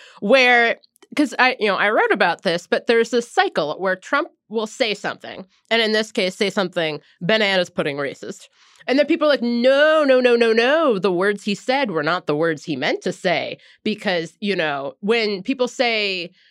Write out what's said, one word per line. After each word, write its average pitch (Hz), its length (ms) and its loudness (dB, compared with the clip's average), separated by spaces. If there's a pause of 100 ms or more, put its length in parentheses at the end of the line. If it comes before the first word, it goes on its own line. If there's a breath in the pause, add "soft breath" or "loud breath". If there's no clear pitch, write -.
(200 loud breath)
where, 240 560 4 (400)
'cause 277 240 0
I, 254 180 2
you 214 80 -2
know, 196 80 2
I 190 160 0
wrote 403 220 2
about 185 300 0
this, 170 260 -2
but - 180 -2
there's 226 240 2
this 240 180 -2
cycle 175 520 -2
where 185 160 -2
Trump 294 320 -4 (200)
will 220 200 -6
say 220 260 -4
something, 117 520 -10 (220)
and 226 140 2
in 214 80 0
this 214 220 -2
case, 185 240 -2
say 202 120 -2
something 175 520 -4 (200 soft breath)
bananas 190 500 0
pudding 151 260 -4
racist. - 500 -10 (400 soft breath)
And 254 120 2
then 294 80 2
people 311 200 2
are 294 40 4
like, 269 120 0
"No, 269 640 2
no, 262 160 4
no, 247 140 4
no, 233 180 4
no. 247 460 2
The 185 140 0
words 202 320 -2
he 208 100 -2
said 254 380 -2
were 160 100 -2
not 170 240 -2
the 151 80 0
words 160 300 -2
he 156 120 -6
meant 196 260 -2
to 180 100 -4
say." 135 460 -4 (260 soft breath)
Because, 180 560 -4
you 202 160 -4
know, 143 440 -4
when 208 440 -2
people 247 240 -2
say, 208 640 -2 (180)